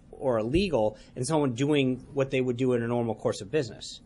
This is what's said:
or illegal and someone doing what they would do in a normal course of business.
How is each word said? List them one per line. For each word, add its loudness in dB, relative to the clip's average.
or 0
illegal 2
and -4
someone 2
doing 2
what 0
they 2
would 0
do 2
in 2
a -2
normal 0
course -2
of -12
business. -4